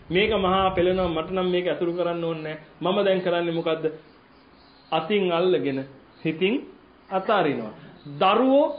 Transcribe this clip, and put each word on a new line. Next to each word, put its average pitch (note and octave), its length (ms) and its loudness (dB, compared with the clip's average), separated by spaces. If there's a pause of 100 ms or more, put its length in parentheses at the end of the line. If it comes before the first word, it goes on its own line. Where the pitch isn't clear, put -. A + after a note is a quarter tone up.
මේක G3+ 260 2
මහා F#3+ 380 2
පෙළෙනවා F3+ 380 2
මට D#3+ 220 -4
නම් F#3 200 0
මේක F3+ 180 0
ඇසුරු E3+ 240 -2
කරන්න E3+ 320 -2
ඕනේ D#3+ 180 -4
නැහැ. D#3 160 -10 (200)
මම F#3 240 0
දැන් F#3+ 180 2
කරන්නේ F3 320 0
මොකද්ද? D#3+ 320 -2 (1040)
අතින් E3+ 420 0
අල්ලගෙන D#3+ 500 0 (380)
හිතින් E3+ 360 -2 (540)
අතාරිනවා. D#3+ 640 0 (420)
දරුවෝ B3 520 4 (120)